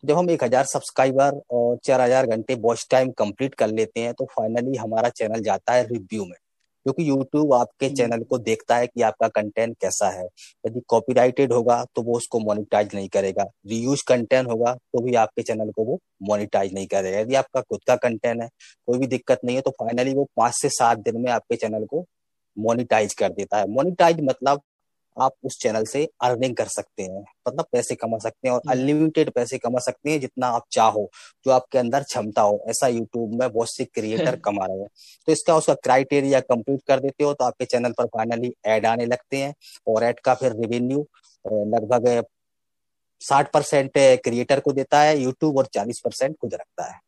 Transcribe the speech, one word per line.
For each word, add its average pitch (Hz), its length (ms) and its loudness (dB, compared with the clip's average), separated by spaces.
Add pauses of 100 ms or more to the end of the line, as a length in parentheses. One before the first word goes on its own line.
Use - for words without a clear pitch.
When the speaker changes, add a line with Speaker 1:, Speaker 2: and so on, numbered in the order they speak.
Speaker 1:
जब 147 140 4
हम 180 120 2
एक 156 140 0
हजार 127 200 2
सब्सक्राइबर 135 840 0
और 120 340 2
चार 127 160 4
हजार 127 260 4
घंटे 113 280 -2
वॉच 117 360 0
टाइम 131 200 4
कंप्लीट 117 440 -4
कर 113 140 0
लेते 110 320 -2
हैं, 117 140 -4
तो 127 140 -6 (120)
finally 120 380 -2
हमारा 113 300 -4
चैनल 113 320 -4
जाता 104 320 -2
है 123 140 2
रिव्यू 107 380 -6
में, 87 120 -16 (480)
क्योंकि 143 260 -2
YouTube 139 440 2
आपके 120 320 0
Speaker 2:
हम्म। 135 100 -4
Speaker 1:
चैनल 117 260 0
को 127 160 -2
देखता 113 380 0
है 120 100 0
कि 117 160 -4
आपका 110 260 0
कंटेंट 110 520 -4
कैसा - 300 -2
है। 90 180 -10 (380)
यदि 113 140 -6
कॉपीराइटेड 123 720 2
होगा, 120 420 2
तो 120 80 -4
वो 117 140 -2
उसको 117 220 -4
मोनेटाइज 104 560 0
नहीं 98 140 -6
करेगा, 98 340 -2
रीयूज 113 600 -4
कंटेंट 127 460 0
होगा, 117 260 0
तो 123 280 -6
भी 123 120 -2
आपके 110 280 0
चैनल 110 280 -4
को 110 140 -4
वो 123 160 -4 (220)
मोनेटाइज 101 520 0
नहीं 98 120 -6
करेगा। 98 320 -2
यदि 117 160 -2
आपका 135 260 0
खुद 110 260 -8
का 127 100 4
कंटेंट 117 460 -2
है, 120 60 -10 (380)
कोई 123 120 0
भी 135 80 0
दिक्कत 127 380 0
नहीं 123 120 0
है, 131 60 -2
तो 131 100 -2 (100)
finally 123 320 -2
वो 139 100 2
पाँच 117 300 0
से - 140 -2
सात 117 300 2
दिन 113 220 -4
में 123 120 0
आपके 117 240 -2
चैनल 110 280 -4
को 170 220 -6 (520)
मोनेटाइज 113 560 0
कर 101 140 0
देता 98 300 -4
है। 98 100 0
मोनेटाइज 165 520 2
मतलब 139 400 0 (600)
आप 127 120 2 (120)
उस - 180 -8
चैनल 110 220 0
से 147 240 -4 (140)
अर्निंग 123 340 0
कर 113 80 -2
सकते - 380 -10
हैं, 95 220 -10 (240)
मतलब 131 240 -6
पैसे 123 220 -2
कमा 113 240 -6
सकते 117 300 -6
हैं 123 60 2
और 120 120 -2
Speaker 2:
हम्म। 127 140 0
Speaker 1:
अनलिमिटेड 151 500 2
पैसे 120 280 -4
कमा 123 200 -2
सकते 131 320 -4
हैं, 156 100 0
जितना 127 260 -4
आप 120 160 -2 (100)
चाहो, 107 380 2 (340)
जो 135 60 0
आपके 131 280 2
अंदर 123 240 0
क्षमता 110 400 -2
हो। 104 260 2
ऐसा 117 180 -2
YouTube 117 540 -2
में 123 120 -2
बहुत 113 240 -2
से 131 80 -4
क्रिएटर 120 520 -4
Speaker 2:
<laughs> - 80 -18
Speaker 1:
कमा 101 220 -2
रहे 95 120 -6
हैं। 101 100 -10 (380)
तो 160 60 2
इसका, 160 240 2
उसका 151 180 2
क्राइटेरिया 135 680 2
कंप्लीट 127 480 -2
कर 135 120 4
देते 139 240 -2
हो, 143 100 0
तो 127 100 -2
आपके 123 200 -2
चैनल 120 360 -2
पर 120 40 2
finally 117 460 -4 (160)
ऐड 110 200 2
आने 117 200 0
लगते 123 300 -4
हैं 139 180 -4 (320)
और 123 180 2
ऐड 117 160 0
का 127 140 2
फिर 127 180 0
रेवेन्यू, 123 500 -2 (440)
अ, 101 60 -6
लगभग 113 720 2 (960)
साठ 143 320 2
परसेंट 139 440 2
क्रिएटर 127 640 4
को 143 120 0
देता 135 280 2
है 151 160 6
YouTube 135 400 0
और 135 100 4
चालीस 117 380 -4
परसेंट 135 320 -2
खुद - 180 -8
रखता - 380 -12
है। - 160 -20